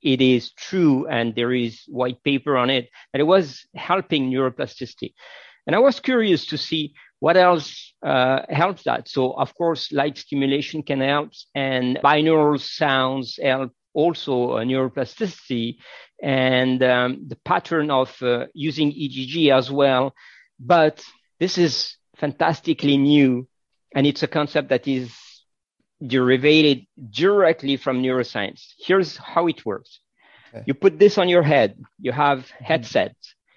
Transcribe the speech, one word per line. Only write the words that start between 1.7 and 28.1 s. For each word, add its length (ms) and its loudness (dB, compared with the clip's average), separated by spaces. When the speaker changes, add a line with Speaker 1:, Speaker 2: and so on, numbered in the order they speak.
Speaker 1:
white 360 -6
paper 320 -2
on 140 2
it, 180 -2
that 80 -4
it 160 0
was 400 -2
helping 560 -2
neuroplasticity. 840 -6
And 80 0
I 40 4
was 200 4
curious 460 0
to 120 -8
see 360 -6
what 160 2
else, 640 2
uh, 460 0
helps 360 -2
that. 260 -4
So, 240 -2
of 220 -6
course, 360 -4
light 260 -2
stimulation 640 -4
can 180 -4
help, 300 -2
and 440 -2
binaural 640 2
sounds 800 -2
help 300 -2
also, 580 -2
uh, 120 -4
neuroplasticity 1160 -6
and, 580 0
um, 460 0
the 160 -14
pattern 480 -2
of, 180 0
uh, 320 -2
using 400 -2
E 160 -8
G 160 -10
G 260 2
as 180 2
well. 440 0
But 460 2
this 180 -4
is 400 -2
fantastically 840 -2
new, 520 4
and 140 2
it's 160 -4
a 40 -2
concept 420 -4
that 180 -2
is 240 -4
derived 720 4
directly 680 2
from 260 -4
neuroscience. 600 -4